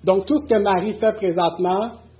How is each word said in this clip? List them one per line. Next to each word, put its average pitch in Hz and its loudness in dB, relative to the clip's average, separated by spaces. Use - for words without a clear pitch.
Donc, 190 2
tout 302 0
ce 294 -4
que 220 4
Marie 196 0
fait 220 0
présentement 185 -2